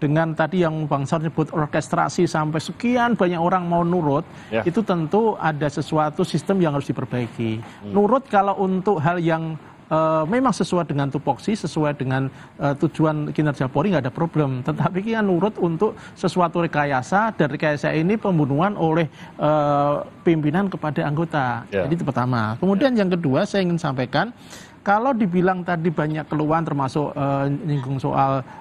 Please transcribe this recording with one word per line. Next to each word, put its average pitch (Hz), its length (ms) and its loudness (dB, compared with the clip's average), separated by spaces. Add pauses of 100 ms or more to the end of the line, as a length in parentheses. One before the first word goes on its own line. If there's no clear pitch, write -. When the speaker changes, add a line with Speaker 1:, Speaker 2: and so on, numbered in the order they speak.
Speaker 1:
dengan 156 320 2
tadi 160 320 0
yang 156 240 -2
Bang 139 160 0
Saur 160 160 0
sebut 156 320 -2
orkestrasi 165 720 0
sampai 156 320 0
sekian 240 640 0
banyak 180 160 2
orang 175 320 0
mau 170 160 2
nurut, 170 400 2 (240)
Speaker 2:
Ya. 110 160 0
Speaker 1:
itu 170 160 0
tentu 196 560 2
ada 151 320 -2
sesuatu 151 560 0
sistem 185 400 0
yang 151 80 2
harus 143 160 -2
diperbaiki. 117 720 -4
Speaker 2:
Hmm. 104 320 -14
Speaker 1:
Nurut 208 400 2
kalau 196 320 2
untuk 190 400 0
hal 175 160 2
yang, 160 400 -2 (300)
eh, 156 340 2
memang 240 300 2
sesuai 175 320 0
dengan 139 240 -2
tupoksi, 143 420 -2
sesuai 151 460 -2
dengan, 131 320 -2 (320)
eh, 143 160 2
tujuan 151 560 0
kinerja 147 320 0
Polri, 147 240 0
nggak 143 160 2
ada - 80 -4
problem. 147 480 -2
Tetapi 170 400 -2
kita 226 180 -2
nurut 196 380 0
untuk 180 400 0 (180)
sesuatu 175 460 0
rekayasa, 156 760 0
dan 151 140 2
rekayasa 151 420 0
ini 165 240 2
pembunuhan 165 600 2
oleh, 160 320 2 (260)
eh, 147 580 2 (280)
pimpinan 165 480 2
kepada 156 340 -4
anggota. 147 720 -2
Speaker 2:
Ya. 95 100 2
Speaker 1:
Jadi 165 140 0
itu 160 80 -4
pertama. 120 560 0
Kemudian 202 320 2
Speaker 2:
Ya. 214 80 4
Speaker 1:
yang 185 80 2
kedua, 170 340 2
saya 196 220 0
ingin 170 160 0
sampaikan, 143 480 0 (500)
kalau 220 320 2
dibilang 185 480 2
tadi 170 320 0
banyak 156 380 -2
keluhan 156 340 2
termasuk, 143 480 -2
eh, 139 400 0 (160)
nyinggung 135 320 -2
soal, 135 400 2 (200)